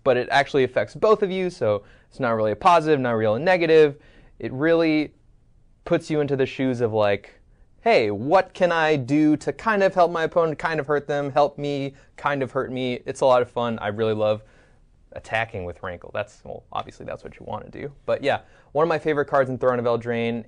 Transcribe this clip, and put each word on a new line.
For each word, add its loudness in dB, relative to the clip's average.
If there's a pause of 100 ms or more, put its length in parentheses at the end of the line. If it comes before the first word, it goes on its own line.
but 4
it -2
actually 2
affects -4
both 2
of 0
you, -4
so -2 (260)
it's -20
not 0
really 0
a -2
positive, 4
not 0
really 0
a -4
negative. 4 (420)
It -8
really 0 (720)
puts -2
you 0
into -2
the 0
shoes -4
of, -2
like, -2 (420)
"Hey, 4
what 0
can 0
I 2
do 2
to -6
kind 0
of 2
help 4
my -4
opponent, 0
kind -4
of -6
hurt -2
them, -4
help 2
me, -6 (220)
kind -4
of -6
hurt -4
me?" -4 (120)
It's -8
a 2
lot 6
of -4
fun. -4
I -6
really -2
love -2 (720)
attacking -6
with -12
Rankle. -12
That's, -8
well, -16
obviously -10
that's -12
what -18
you -20
wanna -12
do. -12 (120)
But -4
yeah, 0 (320)
one 0
of 2
my 0
favorite -2
cards 2
in -6
Throne 2
of -2
Eldraine, -2